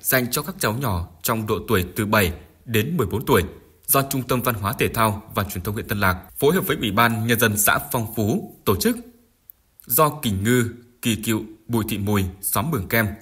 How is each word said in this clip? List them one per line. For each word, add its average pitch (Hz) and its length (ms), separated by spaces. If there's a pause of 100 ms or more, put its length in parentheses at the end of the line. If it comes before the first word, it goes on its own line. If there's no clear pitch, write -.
dành 127 300
cho 151 120
các 190 160
cháu 110 160
nhỏ 104 340 (140)
trong 110 240
độ 104 120 (100)
tuổi 92 180 (100)
từ 107 100
bảy 101 260 (320)
đến 123 320
mười 120 100
bốn 82 200
tuổi, 110 160 (440)
do 135 240
Trung 131 120
tâm 123 200
Văn 123 120
hóa 98 240
Thể 104 100
thao 110 340 (120)
và 104 100
Truyền 92 200
thông 104 100
huyện - 140
Tân 104 120
Lạc 95 180 (200)
phối 147 160
hợp 190 120
với 170 100
Ủy 104 160
ban 113 340
Nhân 117 140
dân 107 180
xã 95 200 (140)
Phong 113 220
Phú 113 500
tổ 101 120
chức, 233 200 (920)
do 156 220
Kỳnh 113 360
Ngư, 117 260 (320)
Kỳ 113 140
Cựu, 107 260 (240)
Bùi 113 220
Thị 104 100
Mùi, 101 260 (180)
xóm 107 280
Mường 110 180
Kem, 117 180 (160)